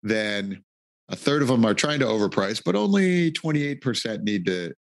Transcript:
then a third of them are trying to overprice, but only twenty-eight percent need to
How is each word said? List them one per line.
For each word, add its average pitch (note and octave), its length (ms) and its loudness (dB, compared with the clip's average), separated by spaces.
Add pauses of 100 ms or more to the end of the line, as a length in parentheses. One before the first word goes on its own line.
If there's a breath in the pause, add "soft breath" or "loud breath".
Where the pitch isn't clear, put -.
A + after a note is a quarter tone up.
then G#2 600 -2 (480)
a - 80 -6
third C#3+ 240 0
of B2+ 80 0
them A#2+ 160 4
are G#2+ 80 4
trying D3 260 0
to C3+ 60 2
overprice, G#2 580 0
but F3+ 140 0
only F#3+ 540 2
twenty-eight D3 500 -2
percent A2+ 420 -4
need G#2 220 0
to F2+ 280 -2 (120)